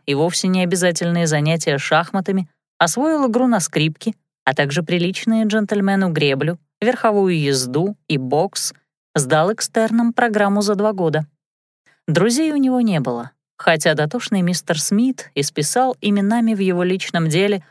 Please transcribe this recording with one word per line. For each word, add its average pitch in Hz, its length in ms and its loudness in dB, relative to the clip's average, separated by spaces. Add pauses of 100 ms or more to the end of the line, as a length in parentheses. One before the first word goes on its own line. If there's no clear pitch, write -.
и 143 80 0
вовсе 165 320 0
не 185 160 2
обязательные 170 640 0
занятия 151 520 0
шахматами, 180 720 -2 (300)
освоил 285 500 0
игру 247 200 2
на 226 100 2
скрипке, 160 560 -2 (300)
а 131 100 0
также 143 300 -2
приличные 185 600 0
джентльмену 196 680 0
греблю, 147 480 0 (200)
верховую 208 560 2
езду 139 600 0 (100)
и 156 100 -2
бокс, 139 580 -2 (420)
сдал 156 360 2
экстерном 226 600 0
программу 208 500 2
за 202 140 0
два 208 160 0
года. 156 340 -2 (800)
Друзей 240 460 2
у 294 40 -2
него 254 240 2
не 202 200 0
было, 123 320 -6 (240)
хотя 160 380 2
дотошный 175 480 -2
мистер 175 380 -2
Смит 240 540 -2
исписал 156 640 -2
именами 208 540 0
в 196 60 -2
его 180 240 0
личном 180 440 -2
деле 190 420 0